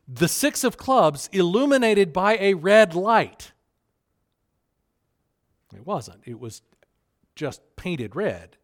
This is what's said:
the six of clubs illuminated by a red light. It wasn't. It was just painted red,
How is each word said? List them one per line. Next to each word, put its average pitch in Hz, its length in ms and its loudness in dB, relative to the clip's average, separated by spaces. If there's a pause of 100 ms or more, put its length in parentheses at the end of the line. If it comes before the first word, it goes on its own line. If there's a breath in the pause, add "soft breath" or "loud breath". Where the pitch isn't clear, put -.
the 135 200 0
six - 360 -2
of 240 140 -2
clubs 180 540 0
illuminated 202 800 2
by 196 260 0
a 196 180 0
red 185 380 4
light. 190 600 0 (2250)
It 101 120 -20
wasn't. 151 400 -10
It 113 140 -14
was 117 220 -14 (720)
just - 260 -10 (140)
painted 123 400 -8
red, 101 480 -8